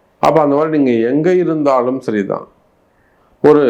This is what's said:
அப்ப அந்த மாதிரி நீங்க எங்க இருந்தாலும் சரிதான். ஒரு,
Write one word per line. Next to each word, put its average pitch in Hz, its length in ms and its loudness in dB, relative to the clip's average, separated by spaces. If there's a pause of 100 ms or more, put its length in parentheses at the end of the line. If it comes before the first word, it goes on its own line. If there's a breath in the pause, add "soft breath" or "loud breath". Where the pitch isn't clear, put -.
(220)
அப்ப 147 140 2 (100)
அந்த 143 100 0
மாதிரி 156 220 -2
நீங்க 131 180 2 (160)
எங்க 156 180 -2 (140)
இருந்தாலும் 135 640 -2
சரிதான். 104 400 -6 (960)
ஒரு, 147 260 4